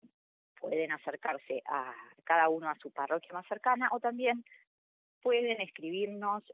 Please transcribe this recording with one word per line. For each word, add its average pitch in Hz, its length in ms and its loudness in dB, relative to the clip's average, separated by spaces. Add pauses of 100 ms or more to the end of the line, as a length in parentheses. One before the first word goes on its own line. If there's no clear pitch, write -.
(580)
pueden 156 320 -2
acercarse 143 760 -4
a 127 280 -4 (300)
cada 165 240 6
uno 160 200 0
a 151 120 -2
su 135 100 -12
parroquia 147 440 -2
más 180 120 -8
cercana 247 460 0
o 240 80 -2
también 240 440 0 (760)
pueden 240 380 2
escribirnos, 202 840 -4 (120)